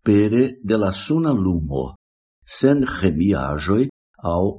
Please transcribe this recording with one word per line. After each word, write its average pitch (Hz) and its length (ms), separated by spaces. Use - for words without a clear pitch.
pere 107 380
de 107 180
la 98 140
suna 156 400
lumo, 78 640
sen 139 360
ĥemiaĵoj 85 1000
aŭ 87 240